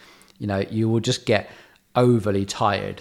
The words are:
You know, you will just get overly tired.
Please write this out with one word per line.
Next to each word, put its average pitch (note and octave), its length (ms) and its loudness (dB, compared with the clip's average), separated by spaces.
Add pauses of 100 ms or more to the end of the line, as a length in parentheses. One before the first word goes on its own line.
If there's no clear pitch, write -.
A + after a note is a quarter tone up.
(380)
You G#2 100 -6
know, G2 220 0
you A2 180 0
will A2+ 100 2
just A#2+ 260 -2
get G#2 260 0 (440)
overly G#2+ 500 2
tired. G2 560 -2